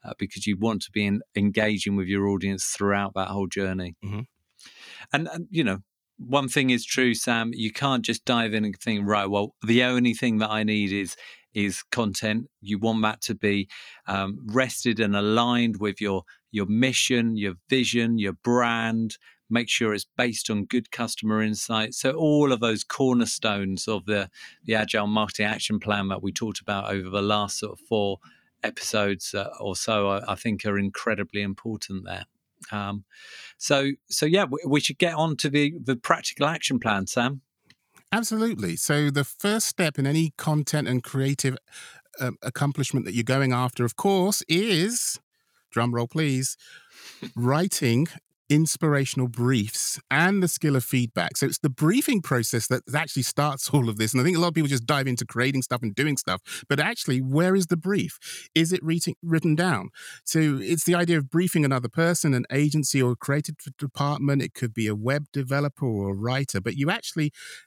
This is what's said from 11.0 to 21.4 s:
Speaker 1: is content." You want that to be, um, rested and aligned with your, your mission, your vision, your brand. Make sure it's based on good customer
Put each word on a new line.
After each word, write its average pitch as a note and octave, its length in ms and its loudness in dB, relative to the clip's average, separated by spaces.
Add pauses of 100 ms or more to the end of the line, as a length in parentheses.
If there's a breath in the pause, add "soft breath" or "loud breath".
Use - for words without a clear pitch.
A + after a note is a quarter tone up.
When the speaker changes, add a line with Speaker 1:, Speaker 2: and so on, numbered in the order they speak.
Speaker 1:
is G2+ 280 -2 (100)
content." A2 580 -2 (100)
You G2+ 180 -4
want A2+ 260 0
that G#2+ 180 -2
to G#2+ 140 -4
be, G2+ 340 0 (360 loud breath)
um, G2 420 -4
rested A#2 520 0
and G2+ 160 2
aligned A2+ 640 2
with G2+ 240 -4
your, G2 220 -2 (280 loud breath)
your G2+ 140 -2
mission, A#2 720 2
your G2+ 160 -2 (160)
vision, A#2 480 2
your G2 160 0
brand. A2+ 840 0 (320 soft breath)
Make A2+ 200 0
sure A2 240 2
it's G2 140 -4 (100)
based A#2+ 320 0
on G#2 160 0
good B2 260 -2
customer A2 500 -2